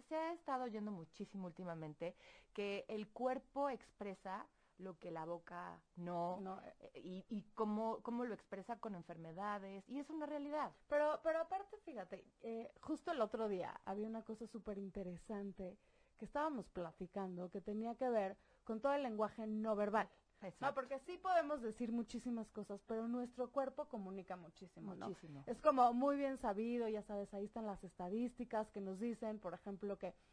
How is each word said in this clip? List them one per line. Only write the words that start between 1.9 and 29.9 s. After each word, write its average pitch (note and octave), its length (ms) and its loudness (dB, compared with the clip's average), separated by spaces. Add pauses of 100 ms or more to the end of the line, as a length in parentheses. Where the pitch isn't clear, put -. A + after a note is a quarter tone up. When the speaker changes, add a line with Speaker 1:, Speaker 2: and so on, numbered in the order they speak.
Speaker 1:
que G3+ 360 -2
el G#3+ 200 -2
cuerpo B3+ 640 0
expresa G3+ 760 -6 (320)
lo F#3 200 -8
que F3+ 140 -8
la D#3+ 120 -4
boca E3+ 560 -6 (160)
no, F3 440 0
Speaker 2:
No, F#3+ 220 -6
eh. - 120 -14 (200)
Speaker 1:
eh, C3 60 -12
y, F#3 280 -8
y G#3 140 -2 (120)
cómo, A3 480 2
cómo A#3+ 220 0
lo A3+ 100 -2
expresa G3 440 -8
con G#3+ 180 -4
enfermedades, F#3+ 920 -6
y C#4 120 -2
es C#4+ 100 -6
una D#4 160 -2
realidad. D4 460 0 (160)
Speaker 2:
Pero, D4+ 340 6
pero D#4+ 180 4
aparte, G4 440 -4
fíjate, G#3 400 -8 (180)
eh, A3+ 380 -6
justo D#4+ 320 -2
el D4 80 2
otro A3 280 2
día F#3 360 -2
había G#3 240 -2
una A3 160 -6
cosa A3+ 240 -8
súper G#3 300 -6
interesante G3 1000 -6 (400)
que A3+ 60 -10
estábamos C#4+ 440 0
platicando, F3+ 800 -4
que G3+ 100 -6
tenía G#3+ 360 -2
que B3+ 120 2
ver G3+ 280 4 (280)
con A3 160 -2
todo C#4 140 4
el C#4+ 100 2
lenguaje A3 420 0
no G#3+ 300 2
verbal. G#3 320 4 (340)
Speaker 1:
Exacto. G3+ 240 -2
Speaker 2:
No, C#4 80 6
porque C4+ 240 0
sí F4 200 -6
podemos E4 440 6
decir A3 280 0
muchísimas A#3 600 0
cosas, G3+ 360 -6
pero A3+ 220 0
nuestro B3 420 -2
cuerpo C4+ 380 0
comunica F#3+ 480 -6
muchísimo, F3 580 -10
¿no? F3+ 120 -6
Speaker 1:
Muchísimo. D#3 400 -6
Speaker 2:
Es A#3 160 -2
como B3+ 320 10
muy C#4 220 6
bien C#4 200 2
sabido, A#3 520 2
ya G#3+ 140 0
sabes, G3+ 300 -4
ahí G3+ 140 -2
están A3 200 -6
las G3 160 -4
estadísticas G#3+ 880 -2
que G#3 120 -8
nos F#3+ 180 -4
dicen, A3 380 -2
por F3+ 160 -6
ejemplo, G3 440 -4